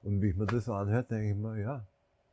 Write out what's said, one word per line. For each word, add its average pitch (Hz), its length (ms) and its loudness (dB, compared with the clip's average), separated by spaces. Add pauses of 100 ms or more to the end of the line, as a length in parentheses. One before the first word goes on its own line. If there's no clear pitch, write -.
Und 101 180 2
wie 107 80 4
ich 85 60 0
mir 104 100 0
das 117 220 0
anhört, 104 420 0
denke 107 200 0
ich 101 60 2
mir, 110 240 -4
ja, 117 240 -4 (480)